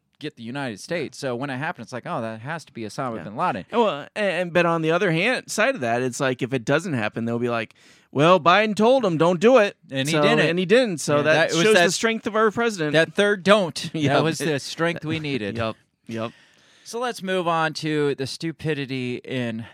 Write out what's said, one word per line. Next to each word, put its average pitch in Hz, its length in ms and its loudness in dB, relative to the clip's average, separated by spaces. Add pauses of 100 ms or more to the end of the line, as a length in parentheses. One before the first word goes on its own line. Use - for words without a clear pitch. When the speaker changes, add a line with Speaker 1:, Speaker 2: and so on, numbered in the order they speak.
(200)
Speaker 1:
get - 140 -10
the 120 80 -18
United 120 380 -8
States. 170 360 -6
So 127 200 -4
when 135 120 -6
it 131 100 -6
happened, 151 260 -8
it's - 80 -18
like, 120 140 -10
"Oh, 160 140 -6
that 110 200 -8
has 151 240 -10
to - 80 -20
be 117 100 -12
Osama 113 360 -6
Speaker 2:
Yeah. 85 60 -10
Speaker 1:
bin 104 120 -14
Laden." 143 340 -2
Speaker 2:
And 226 100 0
well, 160 360 -2
and, 208 100 -2
and, 175 260 -2
but 170 140 4
on 165 160 0
the 156 80 0
other 175 220 2
hand, 196 380 0
side 247 260 0
of 180 60 -10
that, 120 200 0
it's 127 160 -4
like, 131 240 -2
if 120 100 -4
it 127 120 -2
doesn't 147 300 0
happen, 113 300 -4
they'll 117 140 -2
be 120 120 -2
like, 113 240 -4 (360)
"Well, 165 300 6
Biden 196 340 4
told 233 300 4
him, 175 140 0
don't 170 200 4
do 240 200 8
it." 202 180 2 (160)
Speaker 1:
And 135 160 -2
he 156 60 -2
Speaker 2:
So, 151 80 2
Speaker 1:
didn't. 147 180 4
Speaker 2:
and 165 180 0
he 185 80 0
didn't. 208 320 4
So 147 200 0
Speaker 1:
Yeah, 147 40 2
Speaker 2:
that 156 280 4
Speaker 1:
that - 60 -2
was 165 100 4
Speaker 2:
shows 220 80 6
Speaker 1:
that, 180 100 6
Speaker 2:
the 175 80 2
strength 226 340 -2
of 208 80 -4
our 220 160 2
president. 196 440 -2
Speaker 1:
that 160 200 2
third 202 300 2
don't. 185 460 2
Speaker 2:
<laughs> - 40 -8
Yeah. 147 200 2
Speaker 1:
That 139 100 4
was 156 140 -2
the 147 200 -2
strength 165 460 -4
we 160 160 -4
needed. 117 360 -4
Speaker 2:
<laughs> - 20 -4
Yep. 113 180 -4 (320)
Yep. 113 240 -6 (520)
Speaker 1:
So - 140 -10
let's 240 240 -6
move 185 240 -2
on 160 280 0
to 147 420 0
the 131 100 -6
stupidity 139 880 -6
in 117 580 -6